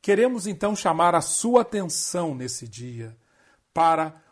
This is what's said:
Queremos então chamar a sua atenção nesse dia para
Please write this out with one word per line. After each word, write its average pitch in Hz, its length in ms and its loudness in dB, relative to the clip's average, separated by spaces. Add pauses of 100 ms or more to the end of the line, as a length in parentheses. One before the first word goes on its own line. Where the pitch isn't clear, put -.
Queremos 214 460 2
então 202 280 -2
chamar 170 400 2
a 160 60 4
sua 240 400 2
atenção 180 720 -4
nesse 123 340 -10
dia 113 480 -14 (580)
para 160 420 2 (160)